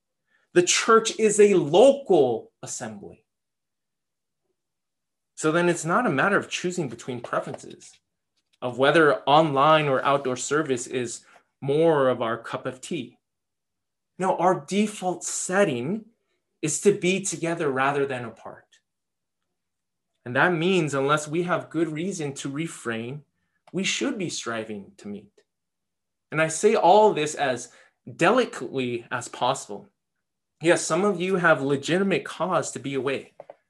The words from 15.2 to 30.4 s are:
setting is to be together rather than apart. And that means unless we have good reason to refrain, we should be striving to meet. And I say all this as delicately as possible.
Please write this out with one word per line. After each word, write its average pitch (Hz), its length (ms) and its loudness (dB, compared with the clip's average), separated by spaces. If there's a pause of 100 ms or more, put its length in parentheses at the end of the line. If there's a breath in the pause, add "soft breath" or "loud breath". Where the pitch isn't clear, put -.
setting 180 840 -2 (540)
is 151 200 -4
to 202 120 6
be 190 280 -2
together 165 500 -4
rather 135 340 0
than 127 200 -6
apart. - 400 -18 (1600)
And 123 100 -8
that 160 180 2
means 165 400 2
unless 143 360 0
we 165 160 -2
have 175 260 -4
good 160 180 -2
reason 160 460 -6
to - 140 -10
refrain, 135 720 -8 (500)
we 185 120 -4
should 247 340 -4
be 175 100 -6
striving 110 680 -10
to - 100 -20
meet. 101 240 -14 (1000)
And 156 100 -2
I 160 60 0
say 220 260 2
all 202 380 6
this 151 240 -4
as 131 340 -4 (460 soft breath)
delicately 135 960 0
as 123 160 -8
possible. 104 600 -4 (720)